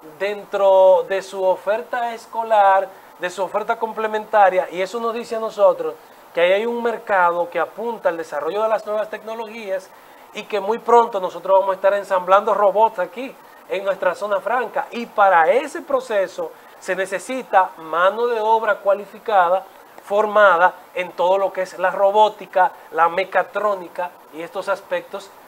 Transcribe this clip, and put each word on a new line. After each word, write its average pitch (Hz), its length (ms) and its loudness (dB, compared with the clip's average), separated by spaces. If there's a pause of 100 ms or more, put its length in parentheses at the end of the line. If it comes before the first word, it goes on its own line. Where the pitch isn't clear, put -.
(200)
dentro 190 880 4
de 190 160 -4
su 196 200 -8
oferta 233 680 -4
escolar, 208 760 2 (300)
de 180 140 -6
su 196 100 -8
oferta 208 380 -4
complementaria, 214 880 0
y 170 120 -6
eso 190 180 -6
nos 226 160 -4
dice 233 220 -8
a - 20 -6
nosotros 185 560 2 (400)
que 170 60 0
ahí 180 100 4
hay 208 160 0
un 233 160 -6
mercado 180 680 0
que 170 100 -6
apunta 208 500 -4
al 170 80 -4
desarrollo 160 440 -6
de 220 80 0
las 214 160 -2
nuevas 214 240 -6
tecnologías 214 800 -10 (440)
y 208 100 -10
que 208 160 -6
muy 208 180 -2
pronto 233 420 4
nosotros 185 400 0
vamos 190 140 0
a - 40 -8
estar 196 180 2
ensamblando 196 580 2
robots 202 460 2
aquí 202 340 -8 (360)
en 185 140 -6
nuestra 185 300 -2
zona 196 260 -4
franca, 208 520 -4
y 233 160 -8
para 180 420 4
ese 285 320 0
proceso 202 680 -4 (280)
se 185 160 -6
necesita 190 840 -2
mano 180 500 0
de 233 120 -2
obra 220 360 0
cualificada, 196 880 0 (380)
formada 202 720 4 (180)
en 180 200 -6
todo 185 260 2
lo 190 120 -2
que 185 120 -4
es 175 160 -12
la 180 100 0
robótica, 196 840 2 (200)
la 165 180 2
mecatrónica 185 1000 -4 (200)
y 156 120 -12
estos 185 260 -8
aspectos 185 600 -8 (160)